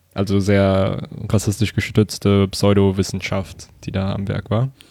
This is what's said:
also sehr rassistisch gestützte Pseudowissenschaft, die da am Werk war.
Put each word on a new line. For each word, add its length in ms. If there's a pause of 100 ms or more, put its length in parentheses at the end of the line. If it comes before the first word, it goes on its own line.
(140)
also 260
sehr 720 (180)
rassistisch 460
gestützte 720
Pseudowissenschaft, 1200 (160)
die 80
da 220
am 140
Werk 240
war. 180 (220)